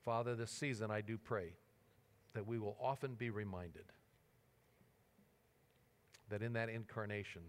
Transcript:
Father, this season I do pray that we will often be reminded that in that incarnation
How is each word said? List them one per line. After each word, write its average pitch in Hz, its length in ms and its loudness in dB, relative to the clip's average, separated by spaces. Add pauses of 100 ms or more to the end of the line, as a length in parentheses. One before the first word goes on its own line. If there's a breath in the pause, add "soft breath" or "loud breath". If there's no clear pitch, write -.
Father, 120 300 4
this 113 160 0
season 110 400 2
I 107 100 4
do 110 160 0
pray 92 360 -2 (800)
that 104 140 0
we 117 100 2
will 104 240 0
often 131 340 2
be 117 140 0
reminded 95 560 -4 (2500)
that 104 120 0
in 117 120 0
that 113 160 4
incarnation 107 800 -2